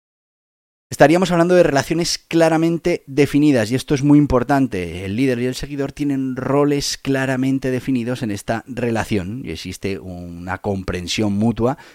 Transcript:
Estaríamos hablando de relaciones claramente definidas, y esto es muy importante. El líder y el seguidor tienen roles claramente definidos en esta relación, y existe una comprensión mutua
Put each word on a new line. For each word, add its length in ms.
Estaríamos 400
hablando 240
de 80
relaciones 560
claramente 880
definidas, 640
y 60
esto 180
es 80
muy 160
importante. 840
El 100
líder 240
y 80
el 80
seguidor 380
tienen 420
roles 640
claramente 720
definidos 540
en 80
esta 340
relación, 800
y 80
existe 480
una 580
comprensión 760
mutua 440